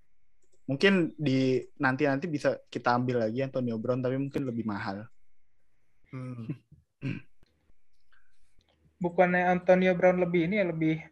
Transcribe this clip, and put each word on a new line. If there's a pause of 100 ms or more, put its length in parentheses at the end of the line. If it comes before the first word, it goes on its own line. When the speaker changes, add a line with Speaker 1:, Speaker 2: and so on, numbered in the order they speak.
(680)
Speaker 1:
Mungkin
di (160)
nanti-nanti
bisa
kita
ambil
lagi
Antonio
Brown,
tapi
mungkin
lebih
mahal. (1040)
Speaker 2:
Hmm. (480)
Speaker 3:
<clears throat> (1800)
Bukannya
Antonio
Brown
lebih
ini
ya,
lebih (120)